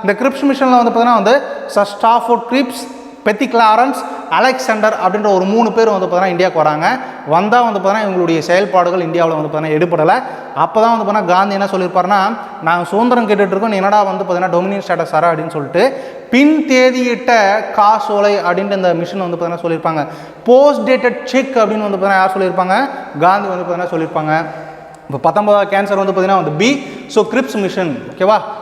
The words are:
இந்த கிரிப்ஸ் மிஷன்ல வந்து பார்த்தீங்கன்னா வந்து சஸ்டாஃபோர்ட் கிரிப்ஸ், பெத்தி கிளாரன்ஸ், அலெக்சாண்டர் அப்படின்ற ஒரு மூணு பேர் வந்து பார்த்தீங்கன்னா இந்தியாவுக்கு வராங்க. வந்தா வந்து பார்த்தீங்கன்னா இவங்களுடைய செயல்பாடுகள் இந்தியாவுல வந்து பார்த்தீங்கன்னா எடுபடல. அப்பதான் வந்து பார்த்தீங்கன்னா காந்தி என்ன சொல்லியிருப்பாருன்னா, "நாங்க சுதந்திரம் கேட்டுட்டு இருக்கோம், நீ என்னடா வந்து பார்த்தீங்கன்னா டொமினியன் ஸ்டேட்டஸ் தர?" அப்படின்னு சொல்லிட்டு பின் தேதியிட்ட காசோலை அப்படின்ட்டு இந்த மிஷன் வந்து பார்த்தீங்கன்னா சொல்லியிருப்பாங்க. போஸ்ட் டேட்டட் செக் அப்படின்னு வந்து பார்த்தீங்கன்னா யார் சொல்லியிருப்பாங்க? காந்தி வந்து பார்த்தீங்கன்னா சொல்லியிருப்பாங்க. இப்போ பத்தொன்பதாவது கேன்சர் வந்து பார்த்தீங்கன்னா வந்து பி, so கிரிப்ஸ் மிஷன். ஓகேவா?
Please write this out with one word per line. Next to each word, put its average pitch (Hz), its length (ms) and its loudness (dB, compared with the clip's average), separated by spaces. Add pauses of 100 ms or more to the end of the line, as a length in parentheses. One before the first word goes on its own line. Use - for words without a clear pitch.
இந்த 202 180 2
கிரிப்ஸ் 269 280 0
மிஷன்ல 254 320 4
வந்து 233 120 2
பார்த்தீங்கன்னா 233 280 4
வந்து 214 140 4 (420)
சஸ்டாஃபோர்ட் 233 720 0
கிரிப்ஸ், 262 320 -2 (420)
பெத்தி 214 280 0
கிளாரன்ஸ், 233 460 2 (380)
அலெக்சாண்டர் 220 640 0
அப்படின்ற 208 340 0
ஒரு 185 160 0
மூணு 226 240 2
பேர் 226 160 4
வந்து 190 120 0
பார்த்தீங்கன்னா 180 300 0
இந்தியாவுக்கு 175 280 0
வராங்க. 151 240 2 (460)
வந்தா 208 240 2 (100)
வந்து 202 120 -2
பார்த்தீங்கன்னா 202 260 0
இவங்களுடைய 175 340 0 (100)
செயல்பாடுகள் 180 580 2
இந்தியாவுல 165 320 0
வந்து 151 120 -4
பார்த்தீங்கன்னா 156 260 -2
எடுபடல. 165 360 2 (500)
அப்பதான் 220 300 2
வந்து 214 120 -2
பார்த்தீங்கன்னா 196 300 0
காந்தி 196 220 2
என்ன 196 160 0
சொல்லியிருப்பாருன்னா, 185 480 0 (480)
"நாங்க 175 220 0
சுதந்திரம் 240 380 2
கேட்டுட்டு 196 240 2
இருக்கோம், 214 200 -2
நீ 196 80 -2
என்னடா 202 180 2 (100)
வந்து 185 140 -4
பார்த்தீங்கன்னா 180 320 -2
டொமினியன் 196 320 -2
ஸ்டேட்டஸ் 165 300 -2
தர?" 170 140 2
அப்படின்னு 160 260 -6
சொல்லிட்டு 151 260 -2 (500)
பின் 294 240 4 (140)
தேதியிட்ட 254 600 2 (460)
காசோலை 208 560 2 (140)
அப்படின்ட்டு 190 340 -2
இந்த 180 100 2 (100)
மிஷன் 185 240 -6
வந்து 170 120 -6
பார்த்தீங்கன்னா 170 280 -6
சொல்லியிருப்பாங்க. 160 380 -2 (460)
போஸ்ட் 254 400 4
டேட்டட் 247 320 0 (100)
செக் 262 300 -2
அப்படின்னு 214 260 -2
வந்து 196 100 -4
பார்த்தீங்கன்னா 190 260 2
யார் 190 140 0
சொல்லியிருப்பாங்க? 185 380 0 (480)
காந்தி 196 300 2
வந்து 180 100 -6
பார்த்தீங்கன்னா 175 300 -4
சொல்லியிருப்பாங்க. 156 420 -2 (720)
இப்போ 135 200 -8
பத்தொன்பதாவது 202 440 2
கேன்சர் 196 300 0
வந்து 190 120 -2
பார்த்தீங்கன்னா 190 280 2
வந்து 151 200 -4
பி, 233 80 4 (440)
so 220 80 2 (100)
கிரிப்ஸ் 247 320 -2
மிஷன். 180 260 -4 (220)
ஓகேவா? 202 260 2 (240)